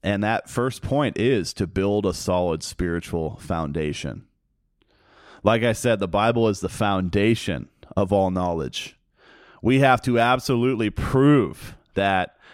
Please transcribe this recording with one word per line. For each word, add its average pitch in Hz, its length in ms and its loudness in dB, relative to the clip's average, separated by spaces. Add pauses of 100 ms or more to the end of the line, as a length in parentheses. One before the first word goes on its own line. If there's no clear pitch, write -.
And 101 200 0
that 110 260 -2
first 123 320 -4
point 135 360 -2
is 110 360 0
to 98 120 -2
build 101 400 0
a 87 80 0
solid 90 480 0
spiritual 85 720 -4
foundation. 76 880 -6 (1200)
Like 113 200 2
I 120 100 2
said, 113 280 0
the 98 80 -4
Bible 113 400 2
is 98 120 -2
the 90 80 -6
foundation 98 1000 0 (280)
of 98 160 0
all 95 180 2
knowledge. 87 680 -4 (640)
We 131 200 2
have 127 220 4
to 120 160 2
absolutely 120 720 0
prove 135 840 2 (180)
that 95 420 0 (180)